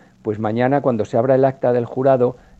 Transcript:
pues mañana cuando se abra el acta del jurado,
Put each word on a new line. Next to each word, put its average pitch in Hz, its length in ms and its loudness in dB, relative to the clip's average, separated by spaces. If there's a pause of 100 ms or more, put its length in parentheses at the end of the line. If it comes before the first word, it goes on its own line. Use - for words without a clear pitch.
(220)
pues 107 180 -6
mañana 120 400 0
cuando 120 240 0
se - 120 -4
abra 131 200 2
el 131 80 2
acta 131 280 0
del 120 120 0
jurado, 127 520 0 (240)